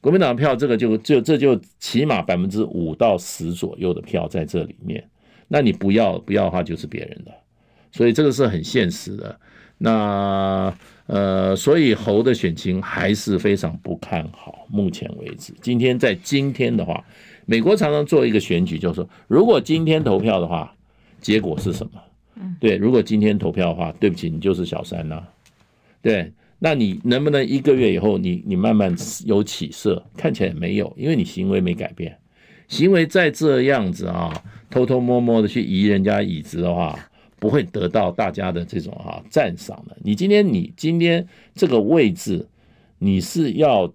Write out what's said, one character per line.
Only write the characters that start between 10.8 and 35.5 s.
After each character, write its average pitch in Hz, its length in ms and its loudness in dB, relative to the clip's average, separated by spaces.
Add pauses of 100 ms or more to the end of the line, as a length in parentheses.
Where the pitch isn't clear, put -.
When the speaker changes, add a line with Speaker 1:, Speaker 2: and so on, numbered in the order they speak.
Speaker 1:
呃， 95 480 0
所 143 240 2
以 131 160 4
侯 104 260 0
的 123 140 2
选 87 220 -2
情 92 260 -4
还 95 320 -2
是 101 240 -2
非 101 180 0
常 82 220 -6
不 85 200 -10
看 80 340 -8
好， - 360 -20
目 101 220 -2
前 - 180 -10 (100)
为 - 180 -14
止， - 260 -20
今 123 160 -2
天 127 180 2
在 117 200 2
今 139 360 -2
天 120 240 -2
的 90 80 -2
话， 85 200 -6 (420)
美 113 160 0
国 165 140 4
常 156 160 0
常 147 120 0
做 143 220 2
一 117 60 0
个 107 80 4
选 87 260 0
举， 85 100 -6
就 82 120 -2
是 82 80 -4
说， 87 120 -6 (200)
如 170 180 6
果 190 140 4
今 160 260 0
天 156 160 2
投 101 160 2
票 98 220 2
的 85 60 -2
话， 82 280 -6 (460)
结 107 200 2
果 82 200 -4
是 92 120 -4
什 - 140 -8
么？ - 60 -16 (480)
Speaker 2:
嗯。 185 180 -10
Speaker 1:
对， 107 180 2
如 104 140 2
果 127 100 4
今 107 200 0
天 104 180 2
投 87 140 -4
票 90 160 0
的 85 80 -2
话， 82 240 -6
对 104 100 4
不 85 60 -4
起， 85 120 -6
你 80 120 -6
就 95 120 0
是 87 140 -2
小 - 160 -8
三 82 260 -10
呐。 80 140 -10 (800)
对， 98 300 0 (260)
那 160 160 2
你 107 300 0
能 123 180 2
不 151 80 2
能 139 160 2
一 135 140 0
个 135 140 4
月 120 180 4
以 87 80 0
后 98 180 2
你， 90 280 -2
你 95 100 -2
慢 110 180 2
慢 98 180 4 (320)
有 104 180 2
起 80 280 -8
色？ 90 340 -2 (120)
看 - 180 -2
起 98 100 -2
来 - 80 -2
没 90 240 -4
有， - 200 -4
因 139 120 -4
为 165 60 0
你 107 100 0
行 92 240 -6
为 98 120 2
没 90 120 0
改 87 200 -6
变。 82 240 -12 (500)
行 175 240 2
为 170 160 4
再 165 240 2
这 143 320 2
样 123 300 2
子 90 140 -8
啊， 87 260 -4 (380)
偷 127 140 2
偷 127 140 2
摸 123 220 2
摸 117 200 4
的 107 60 4
去 110 160 -2